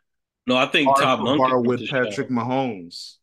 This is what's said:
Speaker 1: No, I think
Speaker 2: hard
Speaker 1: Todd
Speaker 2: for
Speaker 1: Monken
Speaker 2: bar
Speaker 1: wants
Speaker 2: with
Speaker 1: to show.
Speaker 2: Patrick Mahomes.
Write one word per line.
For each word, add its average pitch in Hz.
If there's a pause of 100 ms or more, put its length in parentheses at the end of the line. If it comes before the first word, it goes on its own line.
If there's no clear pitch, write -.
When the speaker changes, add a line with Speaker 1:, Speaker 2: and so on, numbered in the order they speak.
(460)
Speaker 1:
No, 127
I 135
think 139
Speaker 2:
hard -
Speaker 1:
Todd 131
Speaker 2:
for 110
Speaker 1:
Monken 127
Speaker 2:
bar 127
Speaker 1:
wants 123
Speaker 2:
with 113
Speaker 1:
to 110
show. 120
Speaker 2:
Patrick 127
Mahomes. 120